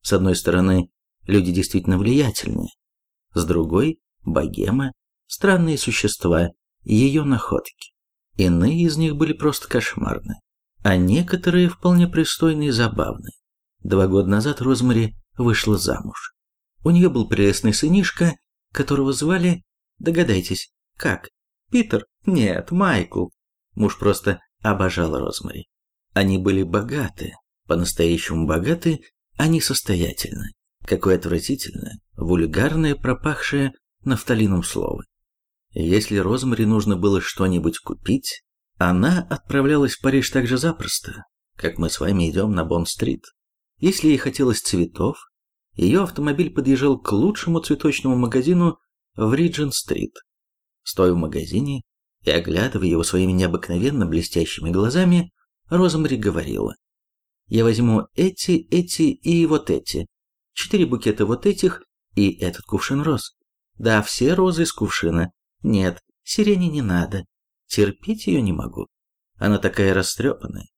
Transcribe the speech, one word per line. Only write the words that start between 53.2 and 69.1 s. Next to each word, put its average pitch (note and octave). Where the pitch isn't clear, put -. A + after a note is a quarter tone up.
необыкновенно F2+
блестящими E2
глазами, F3
Розмари D#3
говорила: D#2
«Я A2+
возьму A2+
эти, -
эти F3
и E3
вот D3+
эти. D2+
Четыре F#3
букета A2
вот A#2
этих G3
и G2
этот F2+
кувшин C#3
роз. D3
Да, A2
все C3
розы F3+
из E3
кувшина. E2+
Нет, F#2
сирени G3+
не D3
надо. F#2
Терпеть C#3+
ее E3
не F#2+
могу. -